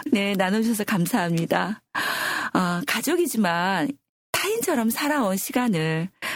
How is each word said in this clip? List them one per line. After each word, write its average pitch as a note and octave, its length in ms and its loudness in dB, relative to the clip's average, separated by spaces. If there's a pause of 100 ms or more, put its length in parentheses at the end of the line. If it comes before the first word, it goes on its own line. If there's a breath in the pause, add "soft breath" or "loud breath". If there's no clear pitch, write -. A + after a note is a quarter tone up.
(120)
네, G3+ 240 2
나눠주셔서 G#3 480 2
감사합니다. F3 960 0 (720 loud breath)
아, F3 340 0
가족이지만 G3 1040 0 (400)
타인처럼 F4+ 600 0
살아온 C4 460 0
시간을 E3+ 720 0 (280 loud breath)